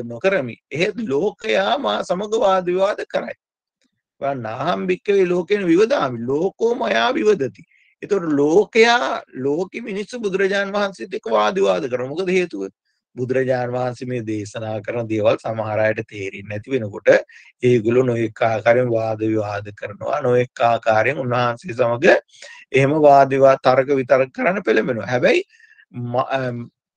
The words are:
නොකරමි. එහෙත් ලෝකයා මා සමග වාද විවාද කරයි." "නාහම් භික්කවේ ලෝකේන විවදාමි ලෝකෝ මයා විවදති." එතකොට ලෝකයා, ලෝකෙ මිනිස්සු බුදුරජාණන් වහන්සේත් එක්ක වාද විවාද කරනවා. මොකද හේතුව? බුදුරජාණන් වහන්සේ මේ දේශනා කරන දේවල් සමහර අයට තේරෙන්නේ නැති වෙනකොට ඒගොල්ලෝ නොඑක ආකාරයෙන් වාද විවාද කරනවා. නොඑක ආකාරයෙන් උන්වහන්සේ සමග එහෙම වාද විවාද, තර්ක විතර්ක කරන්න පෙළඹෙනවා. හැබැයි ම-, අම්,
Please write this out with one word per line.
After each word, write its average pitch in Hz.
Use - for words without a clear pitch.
නොකරමි. 120
එහෙත් 170
ලෝකයා 208
මා 214
සමග 190
වාද 190
විවාද 190
කරයි." -
"නාහම් 143
භික්කවේ 185
ලෝකේන 180
විවදාමි 165
ලෝකෝ 180
මයා 226
විවදති." 196
එතකොට 175
ලෝකයා, 220
ලෝකෙ 151
මිනිස්සු 214
බුදුරජාණන් 196
වහන්සේත් 202
එක්ක -
වාද 208
විවාද 190
කරනවා. 123
මොකද 180
හේතුව? 170
බුදුරජාණන් 123
වහන්සේ 123
මේ 123
දේශනා 110
කරන 113
දේවල් 110
සමහර 107
අයට 110
තේරෙන්නේ 101
නැති 104
වෙනකොට 110
ඒගොල්ලෝ 123
නොඑක 117
ආකාරයෙන් 117
වාද 113
විවාද 104
කරනවා. 107
නොඑක 123
ආකාරයෙන් 117
උන්වහන්සේ 120
සමග 120
එහෙම 135
වාද 139
විවාද, 135
තර්ක 131
විතර්ක 135
කරන්න 196
පෙළඹෙනවා. 185
හැබැයි 139
ම-, 123
අම්, 123